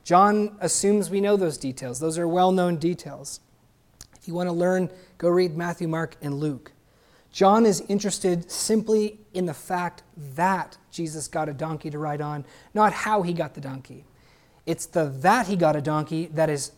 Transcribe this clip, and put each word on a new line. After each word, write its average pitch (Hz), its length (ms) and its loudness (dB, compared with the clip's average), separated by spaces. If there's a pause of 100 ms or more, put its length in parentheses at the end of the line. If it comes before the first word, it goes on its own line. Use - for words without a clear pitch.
John 208 580 4
assumes 196 480 2
we 196 120 -2
know 202 160 4
those 170 200 0
details. 127 440 -8
Those 160 180 -2
are 170 80 0
well-known 180 520 2
details. 143 600 -6 (800)
If - 100 -20
you 165 80 -8
want 180 140 -2
to 175 40 -2
learn, 180 380 2 (280)
go 170 100 2
read 175 280 2
Matthew, 170 300 -4
Mark, 160 340 -4
and 143 140 -4
Luke. 143 380 -4 (580)
John 208 340 6
is 202 180 4
interested 190 680 -2
simply 220 720 0 (140)
in 185 120 -2
the 151 80 -4
fact 175 480 -6 (320)
that 180 420 0 (140)
Jesus 160 380 -8
got 156 200 -4
a 147 60 -6
donkey 156 340 -6
to 147 100 -8
ride 147 220 -4
on, 147 240 -6 (300)
not 214 180 4
how 214 300 0
he 170 100 -2
got 160 220 -6
the 147 60 -14
donkey. 135 440 -14 (640)
It's 165 180 -4
the 160 220 -2 (140)
that 196 260 2
he 202 80 -2
got 160 220 2
a 151 40 -4
donkey 151 540 -4
that 156 160 2
is 143 280 -4